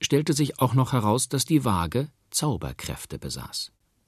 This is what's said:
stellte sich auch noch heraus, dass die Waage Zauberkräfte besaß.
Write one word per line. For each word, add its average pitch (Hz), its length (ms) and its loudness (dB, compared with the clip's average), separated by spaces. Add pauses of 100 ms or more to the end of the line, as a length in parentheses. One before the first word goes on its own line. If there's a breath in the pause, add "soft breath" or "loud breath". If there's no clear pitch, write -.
stellte 151 340 2
sich 139 260 0
auch 120 140 4
noch 131 180 4
heraus, 113 360 2
dass 135 180 -2
die 147 180 2
Waage 101 480 0 (180)
Zauberkräfte - 880 -4
besaß. - 540 -10 (360)